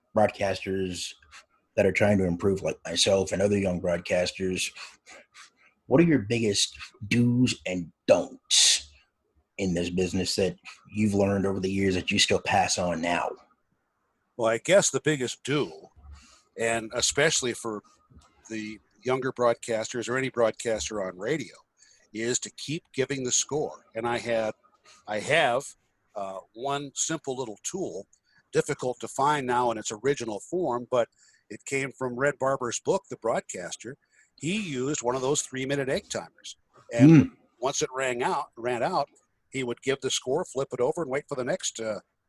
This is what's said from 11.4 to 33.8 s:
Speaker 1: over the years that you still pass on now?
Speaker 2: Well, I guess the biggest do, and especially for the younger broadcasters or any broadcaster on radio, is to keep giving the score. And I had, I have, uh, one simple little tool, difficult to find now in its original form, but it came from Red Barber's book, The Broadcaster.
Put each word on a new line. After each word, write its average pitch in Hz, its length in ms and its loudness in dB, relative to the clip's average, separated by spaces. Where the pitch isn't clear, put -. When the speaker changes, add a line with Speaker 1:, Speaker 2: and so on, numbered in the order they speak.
Speaker 1:
over 98 120 -2
the 95 120 -2
years 98 260 2
that 87 160 -2
you 101 80 0
still 92 200 2
pass 92 380 2
on 87 220 0
now? 85 300 0
Speaker 2:
Well, 113 120 2
I 113 100 2
guess 180 320 4
the 135 100 -2
biggest 139 420 -2
do, 131 280 -2
and 113 360 0
especially 131 600 2
for 107 280 -8
the 107 300 -10
younger 127 300 -2
broadcasters 117 760 0
or 123 80 -2
any 131 120 -2
broadcaster 110 720 -2
on 92 160 -8
radio, 123 360 -6
is 113 280 -2
to - 100 -12
keep - 340 -8
giving 135 300 -2
the 123 80 -4
score. - 600 -4
And 113 120 -4
I - 120 -2
had, 113 340 -2
I 107 120 -4
have, 139 440 2
uh, 95 240 -10
one 139 400 -6
simple 147 420 -4
little 117 260 -8
tool, 104 440 -8
difficult 139 480 -2
to 110 80 -8
find 143 380 0
now 123 240 2
in 110 80 -2
its 107 140 -8
original 113 480 -2
form, 127 500 -4
but 120 180 2
it - 160 -14
came 135 280 -2
from 123 240 -6
Red 135 220 0
Barber's 131 420 -2
book, 151 280 0
The - 80 -10
Broadcaster. 113 800 -6